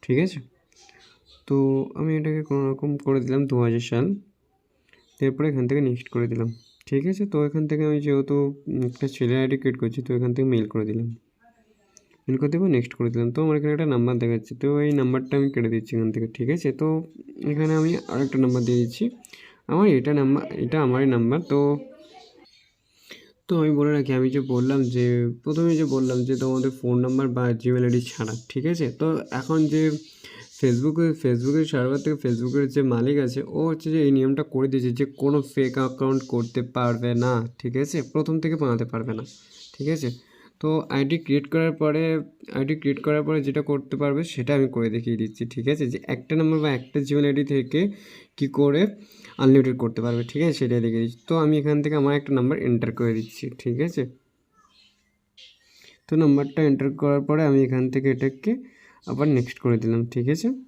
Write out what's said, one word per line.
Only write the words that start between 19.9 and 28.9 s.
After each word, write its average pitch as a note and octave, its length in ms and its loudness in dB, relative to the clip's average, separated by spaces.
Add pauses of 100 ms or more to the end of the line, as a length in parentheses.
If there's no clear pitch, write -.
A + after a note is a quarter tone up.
এটা C3+ 220 0
নাম্বার, C3+ 220 2 (220)
এটা B2 120 -2 (100)
আমারই C3 280 4
নাম্বার। A#2+ 240 2 (140)
তো, C#3+ 80 2 (1900)
তো - 120 0
আমি D#3 180 4
বলে D3 180 4
রাখি, C#3 220 0
আমি C3 180 2
যে C#3+ 40 2 (140)
বললাম C3 260 2 (140)
যে, B2 120 2 (380)
প্রথমে E3 360 2
যে D#3 140 2
বললাম B2+ 240 0 (100)
যে C3+ 140 0
তোমাদের C3 360 0
ফোন B2 260 0
নাম্বার C3 220 0 (100)
বা B2+ 80 0 (180)
Gmail B2 260 2
আইডি A#2+ 120 2 (100)
ছাড়া, A2 240 -6 (160)
ঠিক C3+ 220 -6
আছে? E3 140 -2 (140)